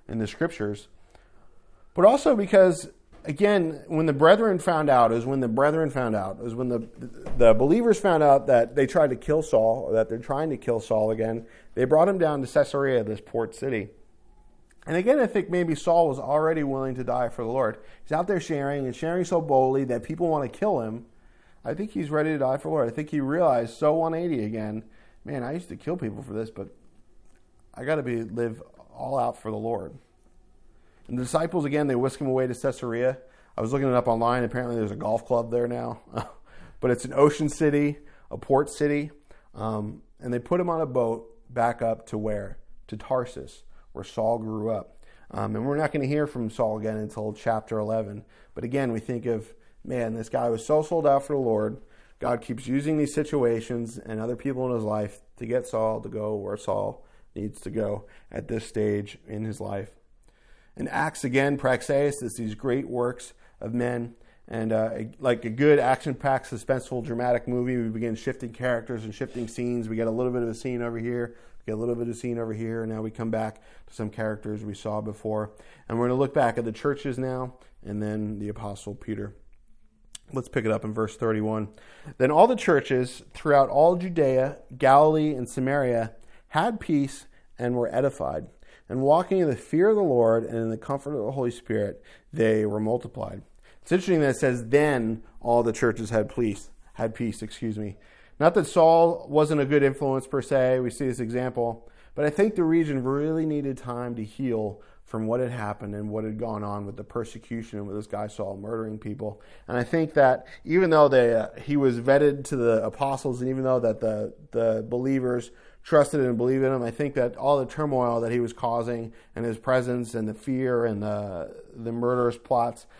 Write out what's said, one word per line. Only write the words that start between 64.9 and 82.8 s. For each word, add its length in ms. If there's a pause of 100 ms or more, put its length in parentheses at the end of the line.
a, 160 (100)
like 260
a 40
good 300
action-packed, 680
suspenseful, 540
dramatic 440
movie, 300
we 120
begin 260
shifting 360
characters 520
and 100
shifting 340
scenes. 400
We 80
get 120
a 40
little 200
bit 100
of 80
a 60
scene 260
over 160
here, 380 (240)
we 120
get 40
a 40
little 160
bit 120
of 80
a 20
scene 220
over 140
here, 300
and 80
now 100
we 100
come 200
back 300 (260)
to 60
some 160
characters 560
we 80
saw 260
before. 520 (360)
And 100
we're 100
gonna 120
look 140
back 240
at 80
the 60
churches 460
now, 360 (320)
and 160
then 380
the 100
Apostle 460
Peter. 400 (960)
Let's 160
pick 160
it 60
up 120
in 100
verse 220
thirty-one. 540 (480)
"Then 140
all 160
the 80
churches 680 (100)